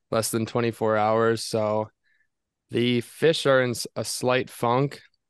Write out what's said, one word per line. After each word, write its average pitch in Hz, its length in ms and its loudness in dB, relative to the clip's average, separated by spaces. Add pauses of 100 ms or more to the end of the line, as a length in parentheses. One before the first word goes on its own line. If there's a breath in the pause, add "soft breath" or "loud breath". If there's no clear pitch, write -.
(120)
less 113 200 0
than 113 140 -2
twenty-four 113 520 0
hours. 113 480 2
So 107 440 -2 (840)
the 120 320 0
fish - 440 0
are 131 160 4
in 123 80 -2
s-, - 160 -6 (100)
a 117 80 -4
slight - 460 -2
funk, 127 500 0 (300)